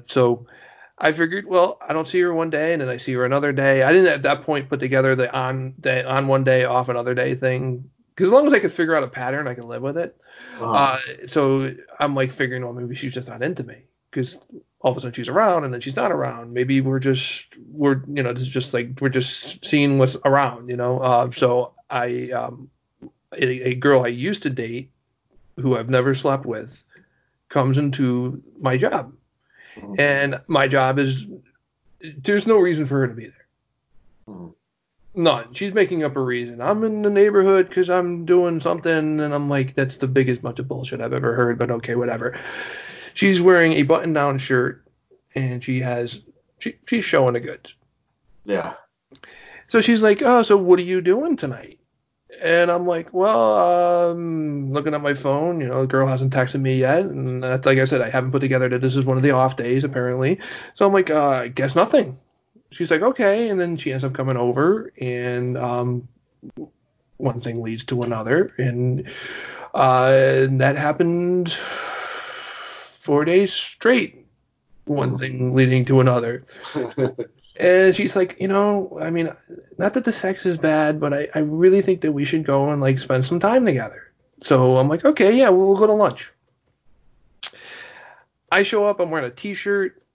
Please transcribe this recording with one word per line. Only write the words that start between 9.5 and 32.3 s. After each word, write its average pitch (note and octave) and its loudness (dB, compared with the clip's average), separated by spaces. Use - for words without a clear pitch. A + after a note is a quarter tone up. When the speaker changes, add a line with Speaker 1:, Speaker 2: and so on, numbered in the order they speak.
Speaker 1:
can A#2 -14
live A#2+ -10
with C#3+ -6
it. - -8
Speaker 2:
Uh-huh. A#2 -6
Speaker 1:
Uh, C3+ 2
so C3+ 0
I'm, D3 -2
like, C3 -2
figuring, B2+ -6
well, A#2+ -10
maybe B2 -10
she's C3 -10
just B2+ -10
not A#2 -10
into D3+ -6
me, - -18
'cause B2+ -6
all F3 0
of C#3 -8
a - -12
sudden A#2+ -10
she's A#2+ -10
around, F3 0
and B2+ -8
then A#2+ -10
she's C3+ -10
not A3 -2
around. A#2+ -6
Maybe B2+ 0
we're C3+ 0
just, C3 -4
we're, C#3+ 0
you C#3+ -4
know, A#2+ -2
this B2+ -8
is B2+ -6
just, C3 -6
like, A#2+ -4
we're C3+ 0
just - -6
seeing C#3+ 2
what's C3 4
around, B2+ 0
you B2 -6
know? B2 -2
Uh, B2+ 2
so B2 2
I, B2 -4
um, B2 -8
a, B2+ -4
a B2+ -2
girl C3 4
I A#2+ -2
used D3 -6
to C#3+ -2
date, B2 -10
who B2+ 0
I've A2+ -6
never B2+ 2
slept C3+ -2
with, A2+ -12
comes C3+ 0
into C3 -2
my C3 0
job. - -2
Speaker 2:
Mm-hmm. G2+ -16
Speaker 1:
And C#3 2
my C#3 2
job C3+ 2
is, C3+ -2
there's E3 -2